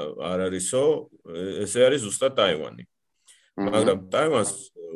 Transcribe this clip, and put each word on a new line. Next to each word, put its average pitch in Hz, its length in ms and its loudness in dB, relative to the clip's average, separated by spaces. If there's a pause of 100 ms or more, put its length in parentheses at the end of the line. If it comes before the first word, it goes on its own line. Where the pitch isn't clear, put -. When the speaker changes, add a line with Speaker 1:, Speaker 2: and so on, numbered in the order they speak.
(240)
Speaker 1:
არ 90 140 -2 (100)
არისო, 92 340 -2 (460)
ე-, 90 400 -6
ესე 117 160 0
არის 135 240 4
ზუსტად 127 240 0
ტაივანი. 76 520 0 (760)
Speaker 2:
მჰმ. 101 80 0
Speaker 1:
მაგრამ 101 300 2 (100)
ტაივანს 123 420 2 (460)